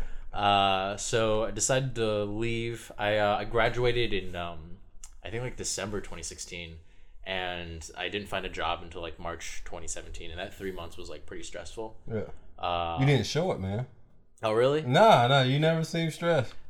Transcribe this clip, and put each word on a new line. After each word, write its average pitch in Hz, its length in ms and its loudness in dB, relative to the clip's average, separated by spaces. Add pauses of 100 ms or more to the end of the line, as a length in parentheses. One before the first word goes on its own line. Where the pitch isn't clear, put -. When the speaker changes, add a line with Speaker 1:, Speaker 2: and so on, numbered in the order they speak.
(340)
Speaker 1:
Uh, 98 640 4
so 110 480 2
I 104 60 -2
decided 131 440 0
to 107 300 0
leave. 117 720 -4
I, 104 220 2
uh, 104 180 4
I 104 80 -2
graduated 117 680 2
in, 90 240 -2
um, 85 240 -6 (640)
I 87 60 -10
think, 117 140 -4
like, 123 120 -6
December 95 460 -4
twenty 85 220 -8
sixteen, 82 520 -10 (500)
and 87 720 -6
I 90 120 -4
didn't 101 180 -4
find 95 180 -2
a 90 40 -6
job 85 340 -2
until, 85 180 -12
like, 82 160 -8
March 85 460 -6
twenty 82 240 -6
seventeen, 85 440 -8
and 82 100 -10
that 101 120 -10
three 95 200 -6
months 85 240 -10
was, 85 120 -10
like, 76 160 -10
pretty 85 180 -8
stressful. 110 520 -10 (160)
Speaker 2:
Yeah. 107 120 -2 (360)
Speaker 1:
Uh, 85 400 0
Speaker 2:
You 135 60 4
didn't 135 220 4
show 139 260 0
it, - 80 -6
man. 101 260 -4 (560)
Speaker 1:
Oh, 110 80 2
really? 135 300 4
Speaker 2:
Nah, 156 480 8
nah, 135 140 6
you 131 140 2
never 160 280 4
seem 165 260 0
stressed. 165 420 2 (160)